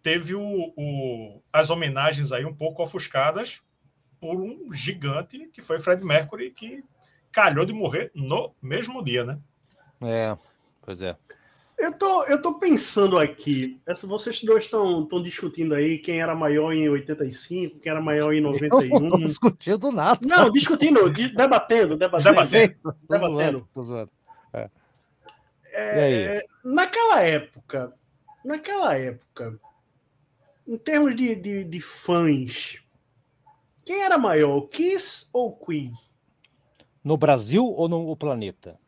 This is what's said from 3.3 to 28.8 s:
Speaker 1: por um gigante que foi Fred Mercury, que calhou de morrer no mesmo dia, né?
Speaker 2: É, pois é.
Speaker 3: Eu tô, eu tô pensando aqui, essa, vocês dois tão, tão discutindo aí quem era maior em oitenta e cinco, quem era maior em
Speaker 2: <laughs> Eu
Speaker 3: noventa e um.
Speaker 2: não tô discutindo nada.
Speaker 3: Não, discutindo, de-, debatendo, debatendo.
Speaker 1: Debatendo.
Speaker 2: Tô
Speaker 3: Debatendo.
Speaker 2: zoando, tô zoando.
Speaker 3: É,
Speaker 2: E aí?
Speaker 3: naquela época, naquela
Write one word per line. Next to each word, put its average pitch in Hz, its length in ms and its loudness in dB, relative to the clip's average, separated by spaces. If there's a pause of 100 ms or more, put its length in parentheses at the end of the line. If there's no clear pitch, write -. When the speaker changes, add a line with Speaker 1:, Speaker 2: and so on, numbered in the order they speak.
Speaker 1:
por 170 160 -8
um 240 360 -10
gigante 170 800 -8
que - 80 -20
foi 160 180 -4
Fred 180 240 0
Mercury, 156 480 -2
que 262 320 -18 (480)
calhou 175 340 4
de 214 80 -8
morrer 185 420 -6
no 147 460 -6
mesmo 226 420 -8
dia, 123 200 -2
né? 135 140 -8 (640)
Speaker 2:
É, 113 360 -4 (440)
pois 92 200 -14
é. 90 140 -8 (640)
Speaker 3:
Eu 339 160 -2
tô, 381 300 0
eu 285 180 0
tô 339 140 -2
pensando 202 640 2
aqui, 139 680 -2
essa, 180 220 -8
vocês 214 360 -6
dois 220 240 4
tão, 180 380 0
tão 175 160 -4
discutindo 165 540 -4
aí 151 240 0
quem 165 220 -4
era 165 120 -2
maior 156 400 2
em 156 160 2
oitenta 143 340 -2
e 127 80 -4
cinco, 170 480 -8
quem 160 120 -8
era 156 100 -2
maior 151 320 0
em 156 80 2
Speaker 2:
<laughs> - 0 -
Eu - 20 2
Speaker 3:
noventa 147 400 4
e 127 80 -2
um. 151 100 6
Speaker 2:
não 160 80 0
tô 180 80 4
discutindo 185 760 0
nada. 208 340 2
Speaker 3:
Não, 311 240 6
discutindo, 285 640 4
de-, 226 160 -2
debatendo, 226 680 4
debatendo. 175 380 4
Speaker 1:
Debatendo. 196 480 6
Speaker 2:
Tô 151 100 -8 (160)
Speaker 3:
Debatendo. 180 280 0
Speaker 2:
zoando, 147 400 -2
tô 127 80 -10
zoando. 117 280 -10 (1700)
Speaker 3:
É, 214 160 -4
Speaker 2:
E - 40 4 (380)
aí? 208 40 -6 (220)
Speaker 3:
naquela 370 580 2
época, 147 720 -4 (500)
naquela 302 540 -2